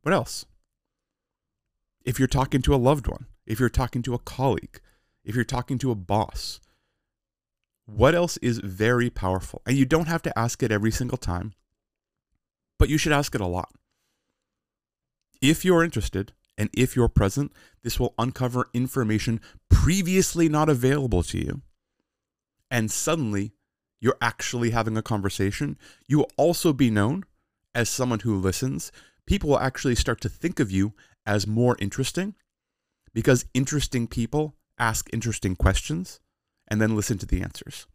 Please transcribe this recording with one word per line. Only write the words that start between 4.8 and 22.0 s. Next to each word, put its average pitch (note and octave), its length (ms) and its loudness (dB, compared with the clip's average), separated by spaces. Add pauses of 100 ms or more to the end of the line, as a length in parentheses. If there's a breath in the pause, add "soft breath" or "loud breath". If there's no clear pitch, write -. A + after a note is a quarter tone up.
if G#2+ 120 -8
you're B2 80 0
talking B2 360 -4
to C3 120 0
a A2+ 40 0
boss, - 680 -4 (1200)
what D3+ 300 4
else F3 220 0
is A#2 220 -2
very A2+ 500 0
powerful? F#2 560 -4
And C3 120 2
you C3+ 80 6
don't D#3 220 0
have E3 160 -2
to - 160 -4
ask A#2 240 -2
it A2+ 80 0
every G#2+ 200 0
single B2 260 -4
time, F2+ 360 -6 (1200)
but D3 100 4
you D3+ 100 0
should D3+ 140 0
ask C#3+ 240 0
it A2 60 -2
a F#2+ 40 -2
lot. F2+ 280 -4 (1700)
If D#3 240 2
you're E3+ 180 6
interested, A2 500 -4 (240)
and G#2+ 160 -2
if B2+ 220 2
you're A#2 140 4
present, C3+ 420 2 (320 soft breath)
this - 160 -4
will B2 180 -2
uncover B2 560 -2
information A2+ 680 0 (280 loud breath)
previously E3+ 800 4
not D3+ 200 2
available B2+ 540 2
to - 140 -4
you. - 240 -4 (1120)